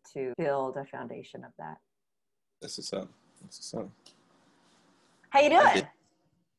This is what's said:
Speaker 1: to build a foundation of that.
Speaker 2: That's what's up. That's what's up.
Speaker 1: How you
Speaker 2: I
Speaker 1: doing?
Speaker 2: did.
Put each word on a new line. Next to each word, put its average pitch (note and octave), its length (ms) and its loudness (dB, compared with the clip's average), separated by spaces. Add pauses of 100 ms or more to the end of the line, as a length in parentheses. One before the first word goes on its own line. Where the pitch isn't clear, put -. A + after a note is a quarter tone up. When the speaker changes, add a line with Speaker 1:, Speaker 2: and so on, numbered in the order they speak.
(140)
Speaker 1:
to C3 240 -6
build C#3 380 -2
a C#3 80 -8
foundation B2+ 600 -14
of B2 140 -20
that. D#2 200 -14 (840)
Speaker 2:
That's - 180 -12
what's - 140 -12
up. G2 160 -8 (340)
That's - 160 -20
what's - 160 -14
up. A2+ 160 -10 (1400)
Speaker 1:
How C#4 100 6
you D4 60 8
Speaker 2:
I D4 40 4
Speaker 1:
doing? F4 240 8
Speaker 2:
did. G3 140 0 (720)